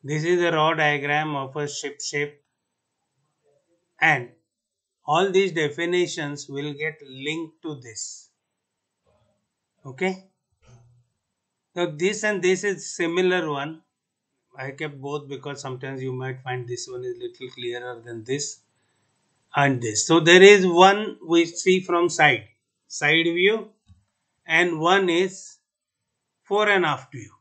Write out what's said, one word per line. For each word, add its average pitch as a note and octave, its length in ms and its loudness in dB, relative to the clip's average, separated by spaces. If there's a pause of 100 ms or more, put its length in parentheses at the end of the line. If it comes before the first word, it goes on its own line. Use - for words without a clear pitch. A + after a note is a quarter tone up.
This D3+ 200 -4
is F3 180 2
a E3+ 100 2
raw D#3+ 220 2
diagram D3 600 0
of C3+ 200 -8
a D3 120 -4
ship - 340 -10
shape, D3 400 -6 (1600)
and C#3 300 0 (760)
all E3+ 260 2
these F#3+ 200 2
definitions E3 1000 -4
will C#3+ 240 -8
get D3+ 340 -8
linked D3+ 540 -10
to D3+ 200 -10
this. - 480 -16 (1600)
Okay. F#3 380 -6 (1500)
Now, F3 200 -2
this G3+ 280 -2
and G#3 180 0
this F#3 220 2
is G3 320 -6
similar F3 560 0
one. D3 300 -8 (760)
I C3 140 -10
kept C#3+ 280 -10
both C#3+ 300 -8
because C#3 320 -10
sometimes C3+ 400 -10
you C3 120 -6
might B2+ 280 -8
find B2 260 -8
this A#2+ 220 -10
one B2+ 140 -12
is B2 160 -8
little A#2+ 340 -12
clearer A#2+ 500 -10
than A#2 200 -12
this C3+ 380 -8 (960)
and C3+ 260 2
this. A2 260 -4
So D#3+ 120 6
there E3+ 220 8
is G3 240 10
one G3 520 4 (100)
we E3+ 180 4
see F#3 360 0
from F3 280 0
side, C#3 360 2 (420)
side D#3+ 380 0
view, F#3+ 440 0 (760)
and E3 320 0
one F3+ 300 4
is F#3 480 -2 (840)
fore G#3 260 0
and F#3+ 160 4
aft C#3 260 -2
view. G#2+ 300 -14